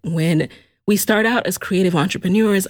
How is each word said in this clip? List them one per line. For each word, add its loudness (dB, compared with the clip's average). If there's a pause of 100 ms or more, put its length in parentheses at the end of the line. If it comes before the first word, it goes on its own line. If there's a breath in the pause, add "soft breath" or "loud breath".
when 0 (360 loud breath)
we 2
start 0
out 0
as -6
creative 0
entrepreneurs, 0